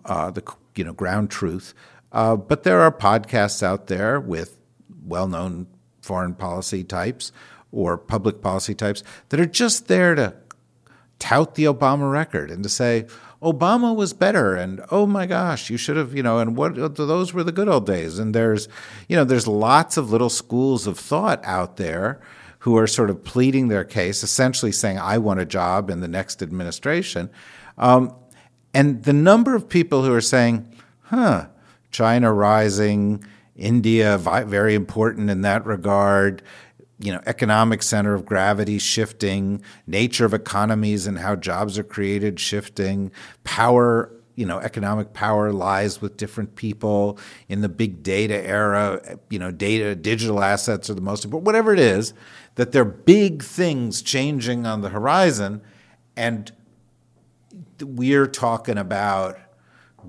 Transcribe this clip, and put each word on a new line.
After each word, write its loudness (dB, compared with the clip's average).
uh, -4
the, -10
you -6
know, -10
ground -2
truth. -8
Uh, 2
but -2
there 4
are 8
podcasts 0
out -2
there -2
with -8
well-known -6
foreign -6
policy -8
types -6
or -2
public -4
policy -4
types -4
that 0
are 4
just -2
there 4
to 0
tout 2
the 0
Obama 2
record -4
and -10
to -6
say, 0
"Obama 0
was -2
better," 2
and, -6
"Oh 4
my 0
gosh, -4
you -4
should -4
have," -4
you -4
know, 2
and, -2
"What, -2
those -2
were -2
the -4
good 0
old 2
days." -4
And -2
there's, 2
you -2
know, 4
there's 2
lots 4
of -2
little 2
schools -2
of -6
thought -2
out -4
there -4
who 2
are 6
sort 0
of -4
pleading 2
their 0
case, -4
essentially 0
saying, -2
"I -2
want 0
a -2
job -2
in -6
the -8
next -8
administration." -6
Um, 4
and 2
the 2
number 6
of -4
people 2
who 4
are 6
saying, 2
"Huh, 0
China 4
rising, 2
India 2
vi-, 0
very 2
important 0
in 0
that 0
regard, 2
you -6
know, -6
economic 2
center 0
of -4
gravity 0
shifting, -2
nature 0
of 2
economies -2
and -6
how -4
jobs -6
are -6
created -4
shifting, -6
power, 2
you -4
know, -4
economic -4
power 0
lies -2
with -10
different -10
people -2
in -4
the 0
big -4
data -2
era, 0
you -6
know, -8
data, -2
digital -2
assets -2
are -6
the -8
most -6
important," -6
whatever 4
it 4
is, 4
that -2
there 6
are 4
big 4
things -4
changing -2
on -4
the -6
horizon, 0
and -6
we're 2
talking -2
about -2